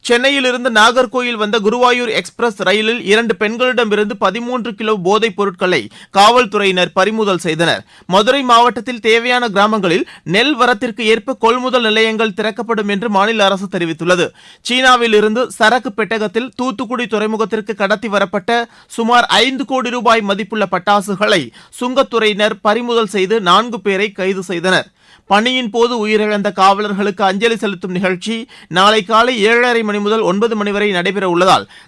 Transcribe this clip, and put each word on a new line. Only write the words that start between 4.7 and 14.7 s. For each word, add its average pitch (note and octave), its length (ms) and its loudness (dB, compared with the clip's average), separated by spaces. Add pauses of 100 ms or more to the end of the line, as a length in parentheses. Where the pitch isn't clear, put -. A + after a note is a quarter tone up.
கிலோ A3 200 -2 (100)
போதைப் G#3 340 0
பொருட்களை F3+ 440 -2 (300)
காவல்துறையினர் G3+ 800 2
பறிமுதல் G3 520 0
செய்தனர். D#3 400 0 (220)
மதுரை A3 360 2
மாவட்டத்தில் A#3+ 640 0
தேவையான A#3+ 420 2
கிராமங்களில் G3+ 560 0 (220)
நெல் A#3+ 300 0
வரத்திற்கு A#3+ 500 -2
ஏற்ப A3+ 320 0
கொள்முதல் B3 500 0
நிலையங்கள் A3 480 0
திறக்கப்படும் G#3+ 580 -4
என்று A3+ 160 -4
மாநில G#3 360 2
அரசு G3 220 -2
தெரிவித்துள்ளது. F3 580 -2 (380)
சீனாவில் B3 520 2